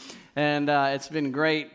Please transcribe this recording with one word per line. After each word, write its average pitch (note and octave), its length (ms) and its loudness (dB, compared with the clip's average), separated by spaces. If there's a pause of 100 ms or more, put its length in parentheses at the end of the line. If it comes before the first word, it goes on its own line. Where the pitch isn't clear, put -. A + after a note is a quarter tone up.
(360)
and, D3 320 2
uh, C#3 280 2
it's C3+ 140 -10
been D3+ 220 -2
great, D3+ 440 0